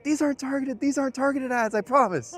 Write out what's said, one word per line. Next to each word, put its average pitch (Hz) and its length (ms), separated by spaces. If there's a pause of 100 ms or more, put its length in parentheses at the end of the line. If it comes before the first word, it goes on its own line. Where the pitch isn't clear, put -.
These 294 180
aren't 294 180
targeted, 269 400
these 285 180
aren't 269 180
targeted 269 360
ads, 226 240
I 214 60
promise. 214 560